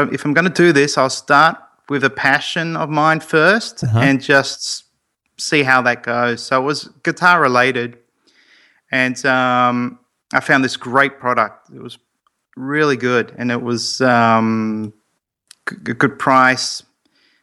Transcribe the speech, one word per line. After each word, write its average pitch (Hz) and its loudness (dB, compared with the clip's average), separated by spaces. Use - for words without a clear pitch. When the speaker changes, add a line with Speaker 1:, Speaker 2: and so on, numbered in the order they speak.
Speaker 1:
if - -6
I'm 147 0
gonna 170 2
do 175 4
this, 143 0
I'll 135 2
start 147 2
with 139 -2
a 135 2
passion 156 -2
of 156 -6
mine 156 0
first 175 0
Speaker 2:
Uh-huh. 113 0
Speaker 1:
and 135 2
just - -2
see 147 -2
how 131 2
that 120 -2
goes. 120 -4
So 131 -2
it - -4
was 147 -6
guitar 165 2
related, 123 0
and, 127 -2
um, 123 0
I 135 0
found 139 2
this 123 -4
great 135 0
product. 117 -2
It 120 -18
was 120 -18
really 143 -2
good, 123 -2
and 120 -4
it 120 -4
was, 120 -6
um, 113 0
g-, - -10
g-, 113 -4
good - -2
price. 131 2